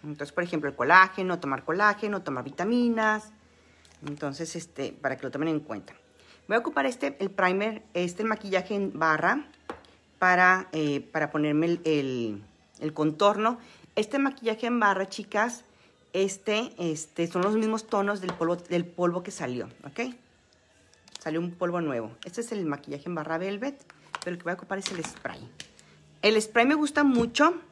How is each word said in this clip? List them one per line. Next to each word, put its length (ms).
Entonces, 300
por 100
ejemplo, 260
el 60
colágeno, 640
tomar 240
colágeno, 580
tomar 220
vitaminas. 880
Entonces, 520
este, 340
para 240
que 80
lo 80
tomen 160
en 140
cuenta. 320
Voy 100
a 20
ocupar 260
este, 340
el 120
primer, 520
este, 300
el 40
maquillaje 480
en 240
barra 480
para, 540
eh, 260
para 320
ponerme 360
el, 180
el, 580
el 120
contorno. 680
Este 240
maquillaje 480
en 140
barra, 260
chicas, 560
este, 680
este, 500
son 160
los 120
mismos 320
tonos 320
del 140
polvo, 240
del 280
polvo 380
que 80
salió, 380
¿ok? 280
Salió 220
un 120
polvo 280
nuevo. 320
Este 160
es 100
el 140
maquillaje 420
en 80
barra 220
Velvet, 440
pero 140
el 40
que 60
voy 80
a 40
ocupar 240
es 120
el 120
spray. 460
El 180
spray 260
me 100
gusta 300
mucho 500